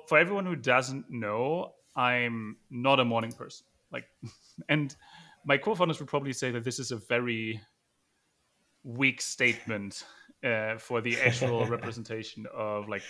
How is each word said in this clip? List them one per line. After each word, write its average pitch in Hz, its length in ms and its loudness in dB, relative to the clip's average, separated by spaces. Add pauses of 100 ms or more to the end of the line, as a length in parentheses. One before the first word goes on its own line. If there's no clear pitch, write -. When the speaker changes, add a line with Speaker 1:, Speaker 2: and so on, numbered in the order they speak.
Speaker 1:
for 156 100 6
everyone 190 280 4
who 180 100 -2
doesn't 131 560 0
know, 120 640 -2 (200)
I'm 120 600 0 (120)
not 131 300 4
a 123 60 6
morning 113 280 0
person. - 340 -16 (240)
Like, 123 140 -10 (320)
<laughs> - 320 -18
and 147 260 2 (500)
my 143 120 4
co-founders 175 420 2
would 143 100 -10
probably 139 240 0
say 127 180 -2
that 120 120 -2
this 123 160 -4
is 127 120 -6
a 120 60 -4
very 113 640 0 (1200)
weak 127 380 0
statement, 113 840 -2 (380)
uh, 110 340 0
for 117 240 -2
the 120 180 0
actual 120 480 4
Speaker 2:
<laughs> 117 80 0
Speaker 1:
representation 113 800 -8
of, 107 360 -4
like, 101 200 -4